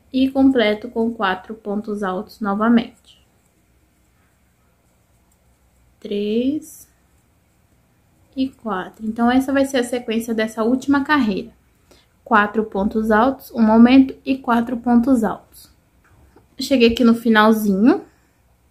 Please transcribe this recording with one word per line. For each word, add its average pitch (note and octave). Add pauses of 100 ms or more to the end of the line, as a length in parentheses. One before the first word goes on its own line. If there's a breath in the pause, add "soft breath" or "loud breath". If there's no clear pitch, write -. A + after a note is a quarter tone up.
(120)
e C4+
completo A#3+
com A3+
quatro F#3+
pontos G#3
altos F#3+
novamente. A3 (2750)
Três G#3+ (1500)
e C4
quatro. F#3+
Então, A#3
essa C4
vai C#4
ser C4+
a A#3+
sequência A#3
dessa A3
última C4
carreira. A#3 (760 soft breath)
Quatro G#3+
pontos A3
altos, B3
um A3
aumento B3 (100)
e C4+
quatro A#3
pontos A#3+
altos. - (920)
Cheguei A#3
aqui A#3
no A3+
finalzinho, A3 (680 soft breath)